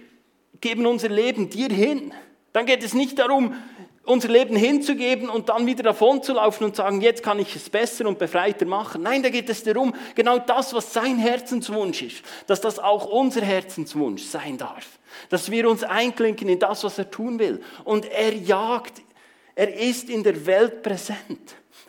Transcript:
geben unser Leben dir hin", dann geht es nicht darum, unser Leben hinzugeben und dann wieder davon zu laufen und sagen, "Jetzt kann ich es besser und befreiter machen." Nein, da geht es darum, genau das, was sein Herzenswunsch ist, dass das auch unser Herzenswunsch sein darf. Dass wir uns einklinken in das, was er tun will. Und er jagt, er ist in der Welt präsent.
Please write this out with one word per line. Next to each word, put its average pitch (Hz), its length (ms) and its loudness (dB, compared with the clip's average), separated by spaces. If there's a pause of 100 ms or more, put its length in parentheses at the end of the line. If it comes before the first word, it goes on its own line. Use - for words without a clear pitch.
(600)
geben 233 260 -2
unser 233 240 2
Leben 214 400 0
dir 240 200 -4
hin", 247 440 0 (400)
dann 233 120 2
geht 247 180 2
es 214 100 -6
nicht 262 260 0
darum, 254 360 4 (500)
unser 233 240 2
Leben 233 260 6
hinzugeben 254 760 2
und 220 200 -2
dann 233 180 2
wieder 247 160 -2
davon 220 400 4
zu 277 80 -4
laufen 214 320 2
und 208 140 -2
sagen, 202 240 0
"Jetzt 226 220 4
kann 208 160 0
ich 196 140 -2
es - 160 -14
besser 233 380 0
und 196 100 -2
befreiter 185 480 0
machen." 190 360 -4
Nein, 254 220 0
da 254 60 2
geht 233 200 -2
es - 140 -4
darum, 233 300 2 (220)
genau 240 240 4
das, 254 340 0
was - 200 -4
sein 240 240 0
Herzenswunsch 220 840 -2
ist, 120 200 -14 (220)
dass 190 160 2
das 214 180 -2
auch 202 240 2
unser 233 380 0
Herzenswunsch 160 840 -4
sein 143 340 -10
darf. - 400 -14 (300)
Dass 185 240 -4
wir 233 180 2
uns 220 140 0
einklinken 220 640 -2
in 180 120 2
das, 202 260 0
was - 120 -6
er 190 140 -8
tun 233 260 -6
will. 170 240 -2 (220)
Und 214 220 -2
er 220 280 0
jagt, 214 680 -2 (540)
er 196 200 0
ist 240 340 -2
in 220 140 -4
der 165 220 2
Welt 208 380 4
präsent. - 720 -8 (340)